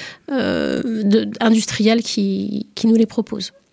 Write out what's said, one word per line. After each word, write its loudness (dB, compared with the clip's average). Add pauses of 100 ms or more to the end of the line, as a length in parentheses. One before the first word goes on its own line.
(320)
euh, -2
de, 2 (120)
industrielle 2
qui, -4
qui 0
nous 6
les 6
propose. -6 (220)